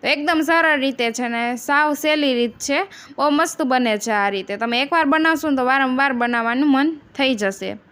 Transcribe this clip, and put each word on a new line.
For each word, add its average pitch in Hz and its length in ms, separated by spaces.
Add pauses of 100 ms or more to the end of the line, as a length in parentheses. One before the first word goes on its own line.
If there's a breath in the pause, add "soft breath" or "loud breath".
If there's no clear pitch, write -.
તો - 40 (100)
એકદમ 311 340
સરળ 320 360
રીતે 269 220 (100)
છે 247 180
ને 233 80 (140)
સાવ 294 460
સહેલી 302 380
રીત 240 140 (120)
છે, 277 120 (380 loud breath)
બહુ 285 220
મસ્ત 320 320
બને 247 340
છે 233 80
આ 202 220
રીતે. 196 260
તમે 240 240
એકવાર 311 300
બનાવશો 320 360
ને 277 60
તો 254 140
વારંવાર 269 500
બનાવવાનું 240 540
મન 294 200 (220)
થઈ 269 240
જશે. 196 320 (200)